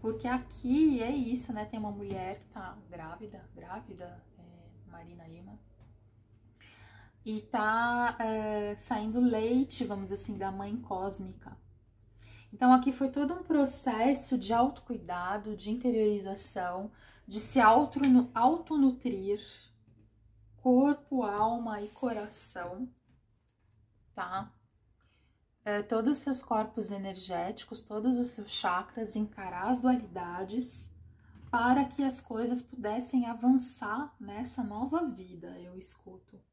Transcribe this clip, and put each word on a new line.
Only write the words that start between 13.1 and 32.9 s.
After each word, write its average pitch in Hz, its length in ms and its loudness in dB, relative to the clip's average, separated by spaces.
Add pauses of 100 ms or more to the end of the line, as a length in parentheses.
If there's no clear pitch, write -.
um 349 100 -8
processo 262 960 2
de 196 160 -2
autocuidado, 202 1040 -2
de 190 120 -10
interiorização, 208 1200 -2 (360)
de 208 140 -6
se - 180 2
auto-, 240 400 8 (340)
autonutrir, 247 1080 2 (1120)
corpo, 262 680 4
alma 214 580 0
e 208 80 -8
coração, 214 1000 -6 (1200)
tá? 190 400 -8 (1120)
É, 208 160 0
todos 226 340 2
os - 60 -6
seus 262 180 -2
corpos 220 500 -2
energéticos, 190 920 -6
todos 233 340 0
os 240 120 0
seus 208 200 -10
chakras, 196 680 -2
encarar 196 520 -6
as 247 120 2
dualidades 190 1120 -2 (560)
para 247 320 4
que 269 200 -4
as 262 180 -2
coisas 240 400 0
pudessem 240 640 -2